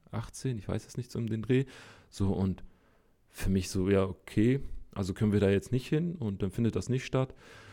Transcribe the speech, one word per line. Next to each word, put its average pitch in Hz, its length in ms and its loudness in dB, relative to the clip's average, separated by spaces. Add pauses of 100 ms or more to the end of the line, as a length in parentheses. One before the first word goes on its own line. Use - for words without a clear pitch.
(120)
achtzehn, 117 460 -6
ich 98 100 -12
weiß 104 200 -4
es - 100 -10
nicht, 123 140 -8
so 117 80 -4
um 117 80 -2
den 113 160 -4
Dreh. 127 220 4 (440)
So, 98 220 0
und 95 320 0 (640)
für - 220 -2
mich 95 180 2
so, 95 200 0
ja, 98 140 6
okay, 107 560 2 (340)
also 95 200 -4
können 107 200 2
wir 104 60 6
da 98 120 6
jetzt 98 200 2
nicht 127 160 -2
hin 151 280 0
und 101 260 -4
dann 98 80 0
findet 113 260 0
das - 140 -4
nicht 127 160 0
statt. 131 300 -2 (380)